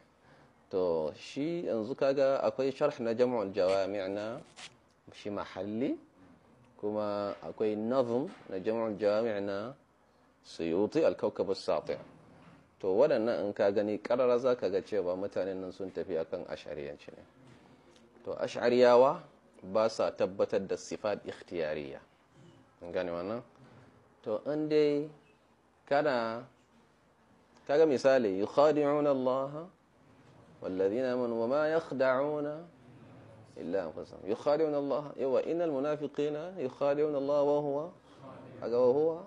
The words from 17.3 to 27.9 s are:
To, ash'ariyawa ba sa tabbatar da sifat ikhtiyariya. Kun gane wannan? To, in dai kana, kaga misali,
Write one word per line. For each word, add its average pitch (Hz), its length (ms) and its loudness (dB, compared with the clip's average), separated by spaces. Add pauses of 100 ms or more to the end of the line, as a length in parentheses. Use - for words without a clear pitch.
To, 92 120 -8
ash'ariyawa 123 840 6 (400)
ba 107 260 2
sa 95 220 -2
tabbatar 98 560 0
da 90 100 -4
sifat - 480 -6
ikhtiyariya. 76 760 -6 (800)
Kun 87 120 -12
gane 90 180 -2
wannan? 95 320 -6 (800)
To, 107 180 -4 (100)
in 156 160 -2
dai 151 400 4 (800)
kana, 123 580 0 (1200)
kaga 151 200 6
misali, 123 560 4